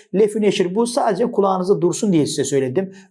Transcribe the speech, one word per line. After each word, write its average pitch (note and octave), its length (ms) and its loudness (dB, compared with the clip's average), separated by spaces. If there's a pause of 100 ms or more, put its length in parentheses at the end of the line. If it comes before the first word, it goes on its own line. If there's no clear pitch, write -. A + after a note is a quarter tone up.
(140)
Lef-i G#3 260 2
neşir F#3 340 0
bu A#3 120 0
sadece A#3+ 440 -2
kulağınıza F#3+ 500 0
dursun F3+ 320 0
diye D3+ 140 4
size - 180 -4
söyledim. C#3 480 -2 (180)